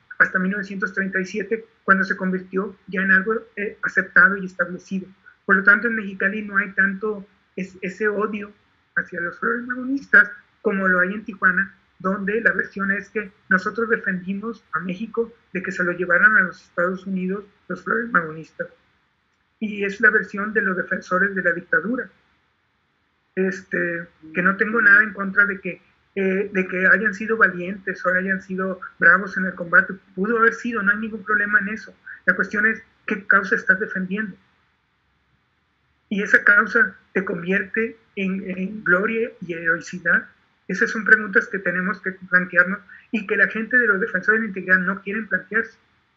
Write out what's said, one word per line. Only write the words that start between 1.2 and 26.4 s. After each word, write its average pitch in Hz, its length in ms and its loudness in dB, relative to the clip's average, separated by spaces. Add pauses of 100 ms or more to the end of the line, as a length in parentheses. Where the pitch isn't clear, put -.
y 185 40 -4
siete, 214 400 -4 (180)
cuando 190 220 2
se 190 120 -4
convirtió 190 600 -4 (100)
ya 190 160 -4
en 196 80 0
algo, 190 240 4 (220)
eh, 208 260 -8
aceptado 190 540 2
y 190 100 -6
establecido. 180 640 -6 (360)
Por 196 120 4
lo 196 80 0
tanto, 214 240 6
en 226 80 -2
Mexicali 196 460 -4
no 202 140 -6
hay 196 160 0
tanto 196 540 -2 (300)
es-, 185 260 -8
ese 196 240 -4
odio 208 460 -4 (420)
hacia 175 260 -6
los 175 200 -8
floremagonistas 247 880 0 (320)
como 190 240 0
lo 180 140 4
hay 185 120 0
en 214 120 -8
Tijuana, 190 500 0 (240)
donde 202 420 -2
la 196 120 2
versión 196 400 -4
es 196 160 -6
que 208 240 -6 (160)
nosotros 208 400 0
defendimos 196 840 -4
a - 60 -6
México 214 560 -6 (180)
de 185 80 -4
que 185 120 -8
se 180 100 -4
lo 175 80 0
llevaran 175 460 4
a 196 60 6
los - 200 -6
Estados 185 420 -4
Unidos 190 400 -4 (220)
los - 160 -8
floremagonistas. 170 840 -4 (880)
Y 208 260 -6
es 196 160 -6
la 226 100 6
versión 208 420 -2
de 214 100 0
los 185 140 -2
defensores 185 580 -2
de 185 80 -2
la 175 100 2
dictadura. 185 560 -2 (1300)
Este, 175 720 -2 (260)
que 180 100 -2
no 190 140 2
tengo 220 240 0
nada 208 220 8
en 214 100 0
contra 196 320 2
de 196 160 -2
que, 175 220 -10 (320)
eh, 190 380 0